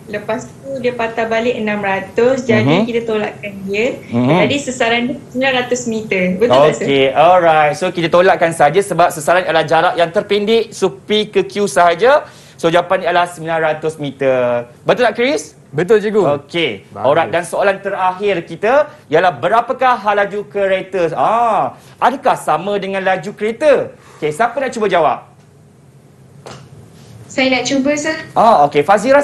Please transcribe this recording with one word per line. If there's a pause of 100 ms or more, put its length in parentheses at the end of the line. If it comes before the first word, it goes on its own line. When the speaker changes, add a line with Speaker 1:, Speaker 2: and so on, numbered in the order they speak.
Speaker 1:
Lepas
tu
dia
patah
balik
enam
ratus.
Jadi
Speaker 2:
Mhm.
Speaker 1:
kita
tolakkan (160)
dia.
Speaker 2:
Mhm.
Speaker 1:
Jadi
sesaran
dia (160)
sembilan (100)
ratus
meter. (180)
Betul
tak,
sir?
Speaker 2:
Okey,
alright.
So
kita
tolakkan
saja
sebab
sesaran
adalah
jarak
yang
terpendek.
So
P
ke
Q
sahaja. (320)
So
jawapan
ni
adalah
sembilan
ratus
meter. (140)
Betul
tak,
Chris? (180)
Speaker 3:
Betul,
cikgu.
Speaker 2:
Okey.
Speaker 3:
Bagus.
Speaker 2:
Alright,
dan
soalan
terakhir
kita (160)
ialah
berapakah
halaju
kereta?
Ah, (180)
adakah
sama
dengan
laju
kereta? (300)
Okey,
siapa
nak
cuba
jawab? (1900)
Speaker 4:
Saya
nak
cuba,
sir. (240)
Speaker 2:
Ah,
okey.
Fazira,